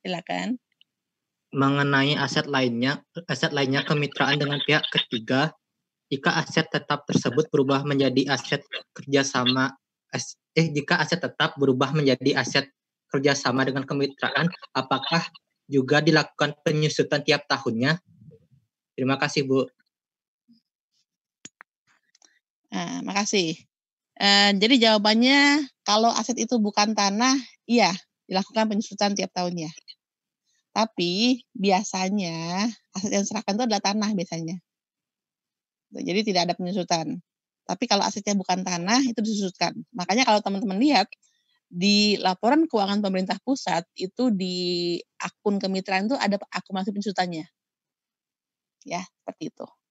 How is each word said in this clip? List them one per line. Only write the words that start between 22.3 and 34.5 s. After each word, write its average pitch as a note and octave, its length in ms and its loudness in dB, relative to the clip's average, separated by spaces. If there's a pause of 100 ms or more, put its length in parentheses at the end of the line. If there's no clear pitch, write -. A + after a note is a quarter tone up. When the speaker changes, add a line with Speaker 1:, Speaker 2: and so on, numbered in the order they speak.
Speaker 1:
Nah, F3 320 -6
makasih. F#3+ 560 -2 (560)
Eh, G3+ 400 6
jadi A3+ 320 6
jawabannya, C4 800 4 (160)
kalau A3 240 4
aset A#3 320 -2
itu A3+ 160 0
bukan G#3 400 0
tanah, G#3+ 400 2 (320)
iya, A3 240 4 (320)
dilakukan G#3+ 480 -2
penyusutan G3+ 400 -2
tiap G3 240 -4
tahunnya. F3 320 -4 (1040)
Tapi A3 800 0
biasanya F#3+ 1120 -2 (320)
aset G3 160 -4
yang G3+ 160 0
diserahkan G3+ 320 -4
itu B3 80 0
adalah G3+ 160 -2
tanah G3+ 320 0
biasanya. E3+ 400 -6 (1400)